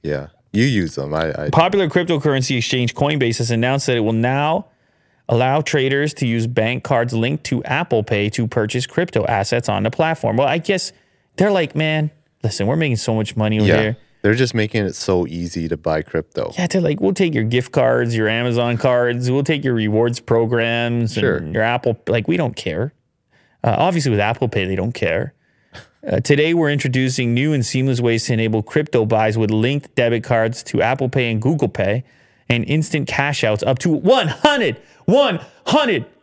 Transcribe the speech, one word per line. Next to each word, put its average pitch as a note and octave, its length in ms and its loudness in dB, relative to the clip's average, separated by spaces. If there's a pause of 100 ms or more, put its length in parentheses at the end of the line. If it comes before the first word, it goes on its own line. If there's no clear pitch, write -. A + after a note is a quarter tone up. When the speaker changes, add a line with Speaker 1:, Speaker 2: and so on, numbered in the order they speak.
Speaker 1:
Yeah. D2 260 -6 (240)
You A2 140 2
use G2 300 0
them. C#2+ 180 -6
I, D#2 320 -2
I D2 40 -2
Speaker 2:
Popular F#3 380 4
cryptocurrency C#3+ 680 0
exchange B2 360 -2
Coinbase C#3+ 460 0
has A#2 120 -2
announced B2+ 360 0
that B2+ 100 0
it A2+ 40 0
will A2 120 0
now C#3 540 0 (640)
allow C3 320 2
traders C#3+ 520 0
to C3 140 -2
use A#2 180 0
bank A#2+ 380 -2
cards B2 300 0
linked A#2+ 320 -2
to - 180 -2
Apple C3+ 400 -2
Pay G#2 280 -2
to A#2 140 -2
purchase A2+ 400 -2
crypto - 400 -2
assets A2+ 440 0
on G2+ 140 -2
the A2 60 0
platform. C#3 480 0
Well, C#3 100 4
I D3 120 0
guess F#3 320 -2 (460)
they're G3 140 4
like, E3+ 240 0
"Man, D#3 360 0 (320)
listen, G#2 240 0
we're C#3 80 2
making D3 220 0
so A2+ 180 -2
much A2 200 -2
money G#2+ 240 2
over G#2 100 4
Speaker 1:
Yeah. F#2 120 4
Speaker 2:
here." G#2+ 160 -2 (240)
Speaker 1:
They're G#2 140 4
just B2 180 0
making G#2+ 320 0
it F2+ 100 -4
so F2+ 320 0
easy E2 420 -6
to E2 80 -2
buy D#2 240 -2
crypto. - 560 -6
Speaker 2:
Yeah, F3+ 100 -2
they're F#3 140 0
like, D3+ 200 0
"We'll F#3+ 120 2
take F3 200 0
your A#2 120 0
gift B2 260 0
cards, A#2+ 440 2
your A2 140 2
Amazon A#2+ 480 0
cards, B2 540 2
we'll C#3+ 120 2
take C#3+ 200 -2
your C3 100 0
rewards A2 460 0
programs, A#2 1000 0
and - 60 0
Speaker 1:
Sure. D#2+ 200 0
Speaker 2:
your F2 200 -2
Apple," A#2+ 340 0 (100)
like, A2+ 200 0
we F3 100 0
don't B2 180 -2
care. F#2+ 380 -4 (720)
Uh, A#2 140 2
obviously, D#3+ 340 2
with G#2 80 2
Apple A2+ 300 0
Pay, G2 160 -2
they F#2+ 100 -2
don't G2+ 180 -2
care. F2+ 400 -4 (720)
Uh, - 140 -2
today, D3+ 340 2
we're D#3+ 160 2
introducing C3 640 0
new C#3+ 200 2
and B2+ 120 0
seamless C3 360 0
ways A#2 240 0
to B2 80 0
enable A2 280 0
crypto B2 440 0
buys A2 320 2
with A2 140 0
linked B2 440 -2
debit A#2 280 2
cards A2+ 400 0
to - 180 -2
Apple B2+ 260 0
Pay B2 240 0
and A2 100 -2
Google C#3 280 0
Pay, G#2 340 -2 (460)
and A#2+ 160 2
instant D3+ 420 -2
cash C#3+ 360 -2
outs G#2+ 200 2
up C3 160 0
to F3+ 100 0
one F#3 400 4
hundred, B3 480 0 (280)
one A#3 360 2 (240)
hundred A#3+ 400 0 (180)